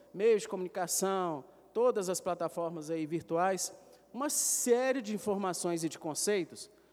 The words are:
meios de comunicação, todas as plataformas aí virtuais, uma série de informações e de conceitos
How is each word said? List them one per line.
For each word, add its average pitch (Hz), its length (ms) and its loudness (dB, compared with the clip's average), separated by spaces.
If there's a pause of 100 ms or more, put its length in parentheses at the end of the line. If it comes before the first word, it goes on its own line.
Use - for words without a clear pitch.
(120)
meios 214 300 4
de - 60 -10
comunicação, 185 920 -2 (300)
todas 214 380 2
as 175 100 -2
plataformas 170 680 -4
aí 160 160 -2
virtuais, 170 680 0 (400)
uma 262 160 -4
série 254 720 2
de 214 140 -4
informações 185 680 0
e 165 40 0
de - 100 -8
conceitos 160 720 -2 (220)